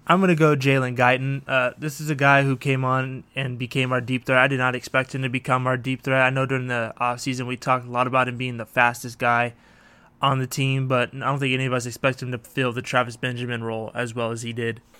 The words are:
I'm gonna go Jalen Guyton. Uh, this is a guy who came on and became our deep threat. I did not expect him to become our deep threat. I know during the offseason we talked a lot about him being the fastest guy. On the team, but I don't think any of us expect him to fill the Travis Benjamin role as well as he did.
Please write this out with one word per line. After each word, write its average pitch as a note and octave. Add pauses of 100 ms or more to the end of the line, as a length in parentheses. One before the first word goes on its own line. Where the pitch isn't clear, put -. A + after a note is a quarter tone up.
I'm F3
gonna F#3
go D3+
Jalen C3+
Guyton. C3
Uh, B2+
this D3+
is D3+
a D#3
guy C#3
who C3+
came C3
on C3 (140)
and B2+
became B2+
our B2+
deep A#2+
threat. C3
I C3
did C3+
not B2+
expect C3
him C3+
to C3
become B2+
our B2+
deep B2+
threat. C3+
I B2+
know C3
during B2+
the A#2
offseason B2
we B2
talked B2+
a -
lot A#2+
about B2+
him B2
being B2
the A2+
fastest A#2+
guy. A#2+ (720)
On C#3
the B2+
team, C3+
but B2
I C3+
don't C3+
think C3+
any C3
of B2+
us B2
expect B2+
him A#2+
to B2
fill B2+
the A#2
Travis A#2+
Benjamin A#2+
role A2
as A#2
well A#2
as A#2
he A#2
did. A2+ (180)